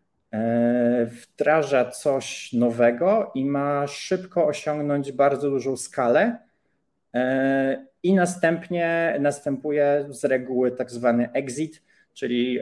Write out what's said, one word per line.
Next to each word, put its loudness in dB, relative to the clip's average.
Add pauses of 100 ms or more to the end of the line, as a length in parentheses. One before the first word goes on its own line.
(320)
e, 2
wdraża 0
coś -4
nowego 2
i -2
ma -2
szybko -2
osiągnąć -2
bardzo 2
dużą -2
skalę, 0 (760)
e, 0 (160)
i 4
następnie 0
następuje 0
z -4
reguły 0
tak -6
zwany 0
exit, -6 (320)
czyli, -2